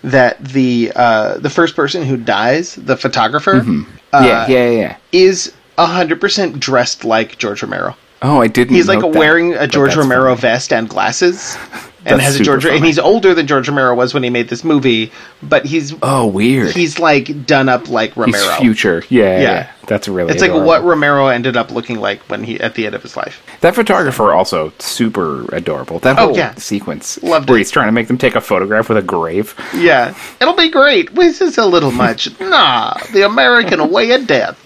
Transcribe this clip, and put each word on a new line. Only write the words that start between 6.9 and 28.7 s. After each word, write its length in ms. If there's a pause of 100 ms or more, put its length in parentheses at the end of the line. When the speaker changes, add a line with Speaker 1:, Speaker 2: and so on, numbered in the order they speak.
Speaker 1:
like 340
George 240
Romero. 320 (280)
Speaker 2:
Oh, 180
I 60
didn't 300
Speaker 1:
He's, 120
like, 120
Speaker 2:
note 120
that, 60
Speaker 1:
wearing 360
a 60
Speaker 2:
but 100
Speaker 1:
George 200
Speaker 2:
that's 80
Speaker 1:
Romero 320
Speaker 2:
funny. 100
Speaker 1:
vest 320
and 160
glasses, 680 (480)
and 120
Speaker 2:
That's 40
Speaker 1:
has 140
a 20
Speaker 2:
super 140
Speaker 1:
George, 120
and 120
Speaker 2:
funny. 100
Speaker 1:
he's 120
older 360
than 120
George 220
Romero 260
was 200
when 80
he 80
made 180
this 160
movie. 480 (300)
But 240
he's 360
Speaker 2:
Oh, 240
weird. 480
Speaker 1:
he's, 240
like, 460
done 240
up 220
like 240
Speaker 2:
He's 100
Speaker 1:
Romero. 320
Speaker 2:
future. 540
Yeah, 140
yeah, 160
Speaker 1:
Yeah. 0 (120)
Speaker 2:
yeah. 180 (180)
That's 200
really 240
Speaker 1:
It's 80
like 120
Speaker 2:
adorable. 160
Speaker 1:
what 160
Romero 420
ended 320
up 120
looking 300
like 300
when 140
he, 160
at 160
the 100
end 80
of 80
his 160
life. 240 (180)
Speaker 2:
That 140
photographer 580
also 460
super 680 (100)
adorable. 440
That 200
Speaker 1:
Oh, 100
Speaker 2:
whole 100
Speaker 1:
yeah. 160
Speaker 2:
sequence 680
Speaker 1:
Loved 280
Speaker 2:
where 80
Speaker 1:
it. 20
Speaker 2:
he's 100
trying 180
to 40
make 160
them 80
take 200
a 40
photograph 480